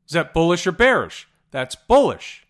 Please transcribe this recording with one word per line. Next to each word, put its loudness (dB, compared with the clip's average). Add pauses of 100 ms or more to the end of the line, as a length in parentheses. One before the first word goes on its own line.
Is -20
that -4
bullish 0
or 0
bearish? 0 (220)
That's -8
bullish. 0